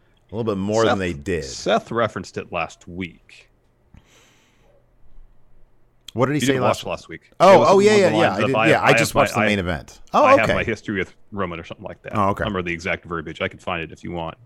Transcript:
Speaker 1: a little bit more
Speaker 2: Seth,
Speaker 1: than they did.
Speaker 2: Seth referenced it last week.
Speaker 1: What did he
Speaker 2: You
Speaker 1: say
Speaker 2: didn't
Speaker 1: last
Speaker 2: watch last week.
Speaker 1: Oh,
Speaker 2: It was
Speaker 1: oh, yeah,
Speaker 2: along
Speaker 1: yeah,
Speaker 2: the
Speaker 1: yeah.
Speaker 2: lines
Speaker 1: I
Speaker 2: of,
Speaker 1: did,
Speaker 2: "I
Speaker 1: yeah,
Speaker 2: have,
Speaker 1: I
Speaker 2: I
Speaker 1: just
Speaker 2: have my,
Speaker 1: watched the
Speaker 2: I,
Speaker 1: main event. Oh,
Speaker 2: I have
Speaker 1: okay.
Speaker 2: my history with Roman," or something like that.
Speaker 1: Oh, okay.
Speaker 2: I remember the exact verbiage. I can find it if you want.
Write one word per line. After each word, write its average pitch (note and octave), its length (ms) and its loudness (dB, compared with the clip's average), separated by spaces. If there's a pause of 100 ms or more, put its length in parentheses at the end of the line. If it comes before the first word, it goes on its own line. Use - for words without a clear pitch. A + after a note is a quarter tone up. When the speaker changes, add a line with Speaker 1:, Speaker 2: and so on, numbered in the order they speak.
(320)
Speaker 1:
a - 20 -12
little A2 160 -4
bit G2 80 -2
more G#2+ 260 0
Speaker 2:
Seth, A2 80 2
Speaker 1:
than G2+ 80 -2
they F2+ 120 -2
did. D2+ 320 -6
Speaker 2:
Seth - 480 -4
referenced G#2+ 460 -4
it F#2 140 -12
last E2 360 -10
week. - 600 -16 (2750)
Speaker 1:
What A#2+ 120 0
did C#3 80 0
he - 20 0
Speaker 2:
You B2 100 -2
Speaker 1:
say C#3 60 2
Speaker 2:
didn't C3 100 -2
Speaker 1:
last A#2+ 220 0
Speaker 2:
watch F#2+ 60 -8 (100)
last - 80 -20
week. - 220 -18 (100)
Speaker 1:
Oh, F#3 140 8
Speaker 2:
It E3+ 40 10
was D3+ 120 4
Speaker 1:
oh, G3 100 6
yeah, G#3 100 6
Speaker 2:
along G#3 100 4
Speaker 1:
yeah, F3+ 80 4
Speaker 2:
the - 80 0
Speaker 1:
yeah. - 40 2
Speaker 2:
lines F#2+ 180 0
Speaker 1:
I - 40 0
Speaker 2:
of, - 40 0
Speaker 1:
did, C3+ 100 0
Speaker 2:
"I A2 120 2
Speaker 1:
yeah, - 60 6
Speaker 2:
have, F#2 80 0
Speaker 1:
I A2 40 2
Speaker 2:
I C3+ 60 6
Speaker 1:
just A2+ 180 2
Speaker 2:
have - 60 -6
my, A2+ 60 4
Speaker 1:
watched G2+ 120 -2
the G#2 60 0
Speaker 2:
I, G#2+ 60 2
Speaker 1:
main G#2 120 0
event. F2 420 -6 (120)
Oh, B3 120 4
Speaker 2:
I C4+ 60 6
have C#4 140 6
Speaker 1:
okay. - 100 0
Speaker 2:
my F#2+ 100 -2
history A2 320 -6
with F2+ 160 -4 (200)
Roman," F2 260 -6
or E2+ 60 -12
something - 200 -18
like F2+ 180 -16
that. - 140 -10
Speaker 1:
Oh, G2+ 140 2
okay. - 140 -4
Speaker 2:
I - 20 -4
remember F#2+ 160 -4
the F2 100 -6
exact E2+ 320 -6
verbiage. E2 380 -10
I F#2+ 60 -2
can - 100 -20
find F2 240 -6
it D#2+ 80 -12
if - 140 -18
you F2 80 -10
want. E2 340 -8